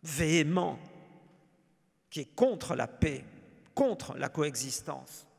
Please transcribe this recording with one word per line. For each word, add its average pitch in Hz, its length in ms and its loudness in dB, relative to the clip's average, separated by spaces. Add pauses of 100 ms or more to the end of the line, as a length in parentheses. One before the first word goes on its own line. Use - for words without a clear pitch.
véhément, 160 760 2 (1300)
qui 156 100 -8
est 139 140 -10
contre 226 420 2
la 120 100 0
paix, 139 380 0 (500)
contre 233 420 2
la 139 120 -2
coexistence. 135 960 -4 (120)